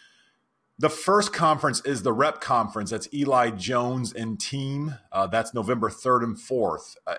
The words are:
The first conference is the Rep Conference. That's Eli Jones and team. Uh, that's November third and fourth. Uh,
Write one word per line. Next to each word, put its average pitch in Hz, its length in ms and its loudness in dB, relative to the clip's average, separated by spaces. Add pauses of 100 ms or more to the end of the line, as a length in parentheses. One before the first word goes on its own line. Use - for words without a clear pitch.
(760)
The 151 120 2
first 196 440 2
conference 151 500 2
is 131 200 -2
the 120 100 2
Rep 147 280 2
Conference. 107 500 0
That's 110 200 -6
Eli 139 380 4
Jones 120 640 -2
and 113 260 -6
team. 139 560 -6 (160)
Uh, 98 140 0
that's 110 260 -2
November 113 380 0
third 123 320 2
and 117 180 -4
fourth. 104 560 -2 (120)
Uh, 87 120 -4